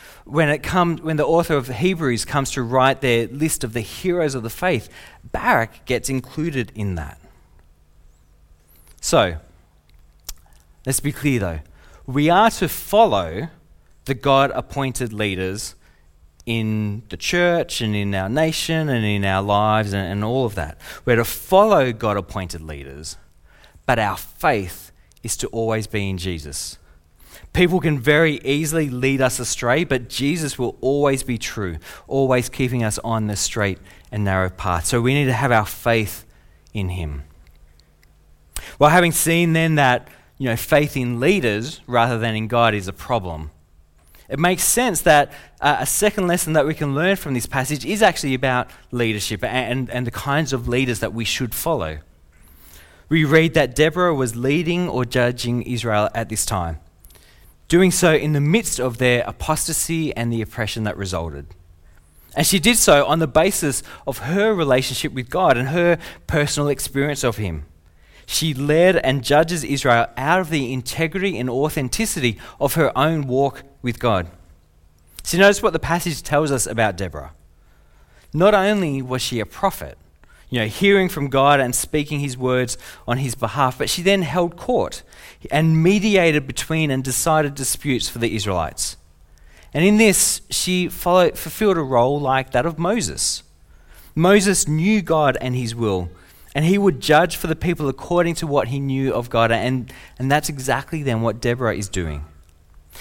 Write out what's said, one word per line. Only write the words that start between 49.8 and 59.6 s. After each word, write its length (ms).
and, 100
and 160
the 60
kinds 400
of 160
leaders 320
that 120
we 120
should 320
follow. 420
We 160
read 300
that 200
Deborah 400
was 220
leading 500
or 180
judging 580
Israel 520
at 140
this 160
time, 340
doing 240
so 240
in 180
the 80
midst 380
of 200
their 280
apostasy 880